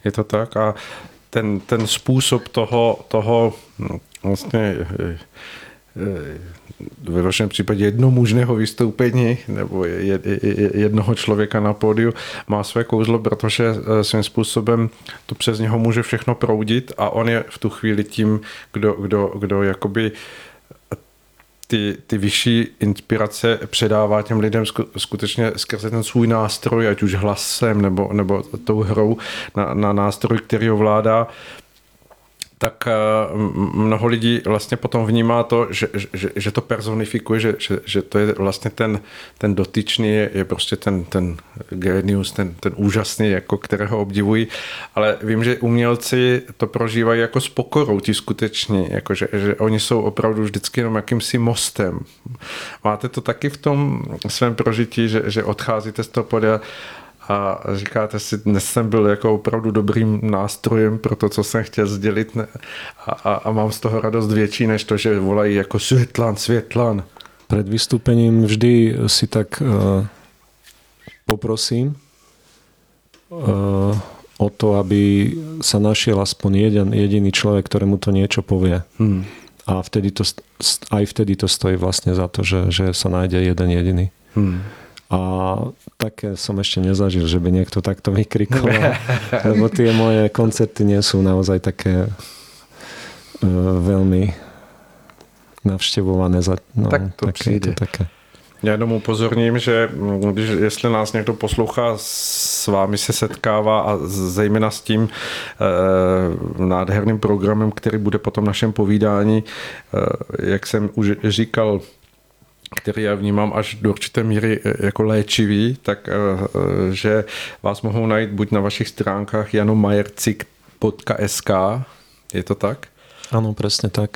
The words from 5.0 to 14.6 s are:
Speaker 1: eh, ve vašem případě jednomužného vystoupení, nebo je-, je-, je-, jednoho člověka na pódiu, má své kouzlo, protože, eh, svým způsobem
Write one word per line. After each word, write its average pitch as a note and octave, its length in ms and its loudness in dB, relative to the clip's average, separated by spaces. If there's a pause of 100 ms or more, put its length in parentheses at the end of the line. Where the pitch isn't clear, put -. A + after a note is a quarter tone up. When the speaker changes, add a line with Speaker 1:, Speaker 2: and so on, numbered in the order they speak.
Speaker 1:
eh, D#2+ 400 -8 (680)
ve E2+ 180 0
vašem F#2 280 2
případě G#2 360 0
jednomužného A#2+ 680 4
vystoupení, A#2 840 2 (100)
nebo F#2+ 380 -4
je-, F2 180 -4
je-, F#2+ 400 0
je-, G2+ 300 2
jednoho G#2 420 2
člověka G#2+ 440 0
na G#2 140 2
pódiu, A2 400 2 (340)
má G#2 160 0
své A#2 200 -2
kouzlo, A2+ 360 2
protože, A2 460 0 (340)
eh, G#2 40 2
svým G#2+ 200 0
způsobem A2+ 680 0 (360)